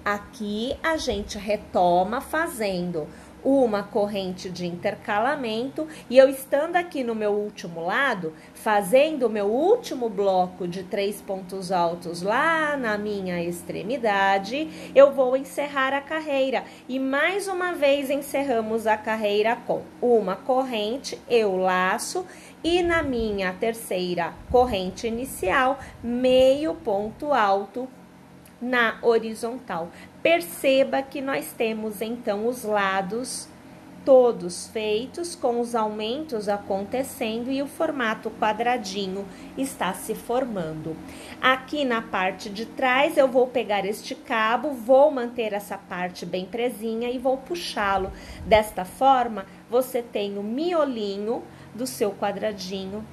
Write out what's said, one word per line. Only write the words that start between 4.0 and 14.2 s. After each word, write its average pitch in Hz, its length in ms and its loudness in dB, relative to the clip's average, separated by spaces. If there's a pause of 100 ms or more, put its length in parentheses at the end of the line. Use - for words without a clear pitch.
de 175 180 -6
intercalamento 226 1200 -2 (220)
e 240 80 8
eu 269 100 10
estando 285 480 -2
aqui 349 300 -2
no 226 100 -4
meu 208 160 0
último 202 540 -4
lado, 202 480 -2 (200)
fazendo 240 760 2
o - 20 2
meu 214 160 -2
último 269 640 2
bloco 185 580 0
de 185 160 -8
três 202 380 -4
pontos 190 500 -8
altos 175 500 -2
lá 294 540 0
na 226 220 -2
minha 196 440 -4
extremidade, 196 1500 -2